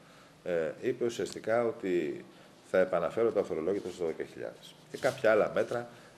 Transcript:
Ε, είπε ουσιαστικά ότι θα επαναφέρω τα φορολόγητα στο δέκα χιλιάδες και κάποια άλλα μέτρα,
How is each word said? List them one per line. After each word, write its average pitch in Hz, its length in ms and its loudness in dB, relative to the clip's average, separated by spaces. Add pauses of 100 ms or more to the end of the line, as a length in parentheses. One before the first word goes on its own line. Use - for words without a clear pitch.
(440)
Ε, 82 260 0 (100)
είπε 120 240 -2
ουσιαστικά 117 600 -2
ότι 90 600 -2 (460)
θα 98 80 6
επαναφέρω 90 520 4
τα 98 120 2
φορολόγητα 90 520 -2
στο 90 100 -4
δέκα 78 200 -2
χιλιάδες - 500 -12 (160)
και - 60 -12
κάποια 123 340 2
άλλα 98 240 6
μέτρα, 92 340 -2 (300)